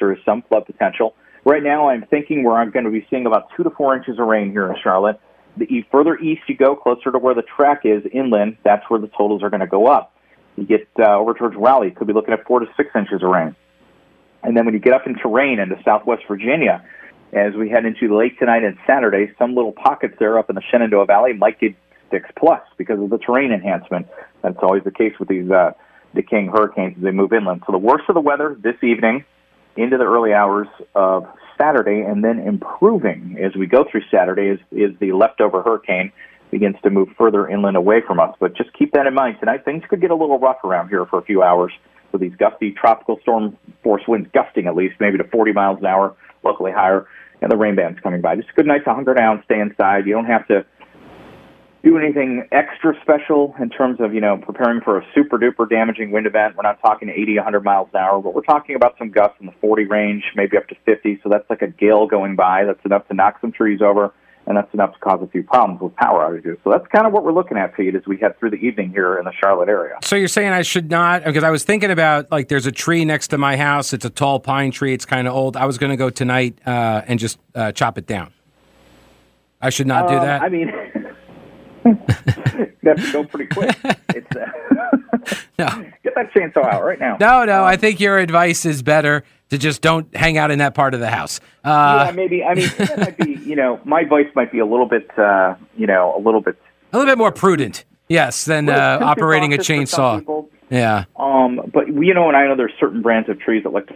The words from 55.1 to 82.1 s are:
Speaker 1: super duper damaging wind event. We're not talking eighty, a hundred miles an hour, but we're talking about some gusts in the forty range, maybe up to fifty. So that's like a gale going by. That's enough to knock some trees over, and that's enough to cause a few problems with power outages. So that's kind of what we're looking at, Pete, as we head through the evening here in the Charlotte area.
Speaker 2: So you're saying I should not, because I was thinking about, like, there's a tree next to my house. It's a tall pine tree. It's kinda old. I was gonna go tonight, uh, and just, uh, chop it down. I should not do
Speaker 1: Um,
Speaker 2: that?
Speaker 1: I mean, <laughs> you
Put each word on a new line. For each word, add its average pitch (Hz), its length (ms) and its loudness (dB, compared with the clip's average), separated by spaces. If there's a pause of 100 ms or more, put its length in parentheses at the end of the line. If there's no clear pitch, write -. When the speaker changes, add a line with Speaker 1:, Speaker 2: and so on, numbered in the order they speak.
Speaker 1:
super 147 240 2
duper 117 300 0
damaging 113 420 -2
wind 107 160 -2
event. 107 300 0
We're 101 60 -10
not 104 200 0
talking 107 260 0
eighty, 104 300 -2
a 98 40 -2
hundred 104 220 -2
miles 98 300 0
an 95 60 0
hour, 98 200 2
but 95 140 -8
we're 143 80 -2
talking 147 320 -2
about 123 240 2
some 113 120 -10
gusts 104 300 0
in 98 60 -18
the 90 140 -16
forty 107 260 0
range, 104 380 -2 (100)
maybe 101 220 -2
up 98 120 -2
to - 60 -16 (100)
fifty. 104 380 -2
So 107 60 -6
that's 101 200 0
like 113 140 -4
a 98 60 -4
gale 104 400 2
going 98 280 -2
by. 92 280 2
That's 98 200 -4
enough 101 240 0
to 104 60 -6
knock 98 260 2
some 117 100 -6
trees 104 300 -2
over, 101 320 2 (340)
and 104 120 0
that's 101 160 -4
enough 98 180 0
to - 60 -20
cause 92 240 0
a - 60 -8
few - 140 -6
problems 101 380 2
with 90 160 -8
power 107 320 2
outages. 82 360 -8
So 98 60 0
that's 160 180 2
kind 220 180 2
of 202 80 0
what 202 100 2
we're 160 80 0
looking 180 240 -2
at, 95 180 -4
Pete, 95 200 -2
as 92 120 -4
we 98 120 -4
head 104 200 -2
through 113 120 -2
the 104 80 -6
evening 104 320 -4
here 92 280 -2
in 87 60 -6
the 92 160 -8
Charlotte 95 300 2
area. 90 320 -2
Speaker 2:
So - 140 -2
you're 190 120 0
saying 202 240 0
I 180 80 0
should 165 300 -4
not, 175 340 2
because 151 200 0
I 160 60 4
was 156 140 -2
thinking 208 260 0
about, 156 400 2
like, 147 180 -2
there's 135 180 -2
a 131 60 -4
tree 165 340 0
next 151 220 -4
to 147 100 -2
my 139 180 0
house. 143 380 -2
It's 117 100 -8
a 127 60 -6
tall 139 280 -2
pine 135 320 -2
tree. 135 220 -4
It's 127 140 -6
kinda 127 240 -2
old. 131 260 -2
I 127 80 -2
was 135 140 -2
gonna 139 180 -2
go 127 140 -2
tonight, 127 560 -2
uh, 117 400 -2
and 120 120 -2
just, 110 200 -6 (160)
uh, 110 180 -4
chop - 240 -2
it 90 100 -12
down. 92 260 -8 (1300)
I 131 80 -2
should 135 160 -4
not 135 240 0
do 139 60 2
Speaker 1:
Um, 135 100 2
Speaker 2:
that? 143 160 0
Speaker 1:
I 175 80 -2
mean, 165 200 -2 (1120)
<laughs> - 20 -20
you 226 120 6 (880)